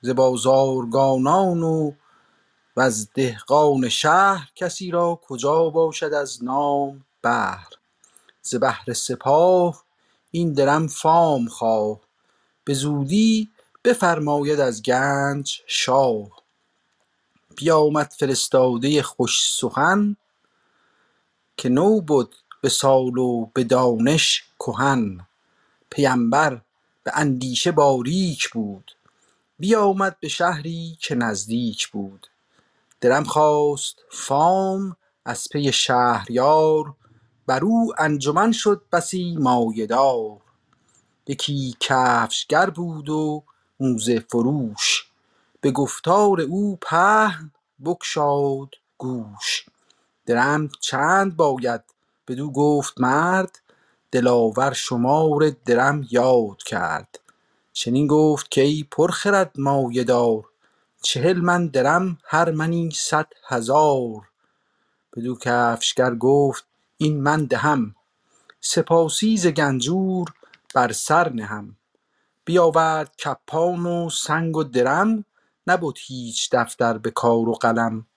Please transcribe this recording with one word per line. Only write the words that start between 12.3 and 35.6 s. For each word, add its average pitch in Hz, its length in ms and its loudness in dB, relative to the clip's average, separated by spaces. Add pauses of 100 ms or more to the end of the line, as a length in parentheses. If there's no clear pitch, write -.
به 147 100 -4
زودی 156 760 0 (340)
بفرماید 151 760 0
از 120 240 0
گنج 139 840 -2
شاه. 123 760 0 (1120)
بیامد 151 640 2
فرستاده 131 800 2
خوش - 520 -2
سخن، 190 600 0 (1400)
که - 120 -4
نو 196 320 4
بد 147 260 2 (340)
به 135 80 0
سال 131 480 2
و 120 360 -2
به 131 100 0
دانش 123 800 2 (160)
کهن. 113 600 -2 (680)
پیمبر 131 720 0 (420)
به 123 100 -8
اندیشه 131 580 -2
باریک 143 760 0
بود، 101 420 -8 (680)
بیامد 196 600 0
به 156 80 -10
شهری 165 720 -4
که - 160 -6
نزدیک 113 720 -4
بود. 98 400 -12 (720)
درم 131 220 2
خواست 147 720 0 (160)
فام 190 840 0 (300)
از - 260 -8
پی 143 200 0